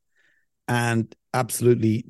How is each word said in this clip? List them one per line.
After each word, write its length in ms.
and 440
absolutely 760